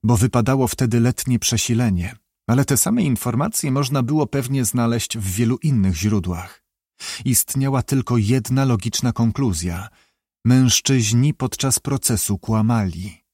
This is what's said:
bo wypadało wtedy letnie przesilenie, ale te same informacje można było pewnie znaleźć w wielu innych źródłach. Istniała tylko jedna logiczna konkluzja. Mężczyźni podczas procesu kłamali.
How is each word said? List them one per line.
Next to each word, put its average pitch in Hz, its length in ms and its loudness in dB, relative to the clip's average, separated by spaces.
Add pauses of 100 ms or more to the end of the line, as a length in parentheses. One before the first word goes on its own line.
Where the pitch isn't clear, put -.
bo 113 140 4
wypadało 123 500 2
wtedy 120 320 0
letnie 120 400 0
przesilenie, 110 760 0 (320)
ale 127 180 2
te 139 120 0
same 220 260 0
informacje 139 680 -2
można 135 320 0
było 147 240 0
pewnie 135 380 -2
znaleźć 117 520 -2
w 95 140 -4
wielu 117 260 0
innych 101 380 2
źródłach. 90 680 -2 (640)
Istniała 135 580 0
tylko 123 340 0
jedna 127 480 2
logiczna 117 480 0
konkluzja. 98 760 -2 (560)
Mężczyźni 127 880 4
podczas - 460 -2
procesu 117 580 -2
kłamali. 107 840 -2 (100)